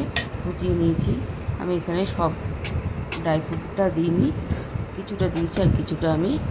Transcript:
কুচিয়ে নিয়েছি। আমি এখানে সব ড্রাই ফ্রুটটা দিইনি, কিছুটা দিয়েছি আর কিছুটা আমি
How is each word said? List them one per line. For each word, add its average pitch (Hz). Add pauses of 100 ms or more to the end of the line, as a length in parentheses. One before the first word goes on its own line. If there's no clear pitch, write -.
(440)
কুচিয়ে 180
নিয়েছি। 165 (460)
আমি 175
এখানে 175
সব 170 (880)
ড্রাই 160
ফ্রুটটা 185
দিইনি, 170 (640)
কিছুটা 190
দিয়েছি 165
আর 180 (100)
কিছুটা 160
আমি 190 (120)